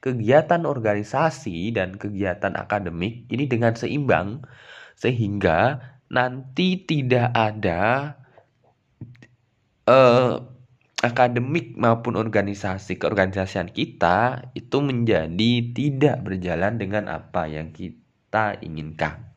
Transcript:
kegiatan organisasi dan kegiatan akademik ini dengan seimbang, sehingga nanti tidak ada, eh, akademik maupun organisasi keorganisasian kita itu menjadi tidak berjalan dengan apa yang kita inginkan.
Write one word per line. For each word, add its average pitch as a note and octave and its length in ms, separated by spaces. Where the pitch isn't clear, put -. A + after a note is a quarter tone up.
kegiatan D#3 640
organisasi A2 1120
dan F#2 240
kegiatan G2 560
akademik G2 720
ini B2 160
dengan A#2 320
seimbang, A#2 640
sehingga G#2 880
nanti C3 720
tidak B2 560
ada, G#2+ 800
eh, B2 640
akademik B2 800
maupun A#2 320
organisasi G2+ 880
keorganisasian F#2+ 720
kita A#2 800
itu - 320
menjadi A#2 880
tidak C#3 480
berjalan F#2 560
dengan G2+ 320
apa D#2+ 400
yang D#2 240
kita - 880
inginkan. D#2 760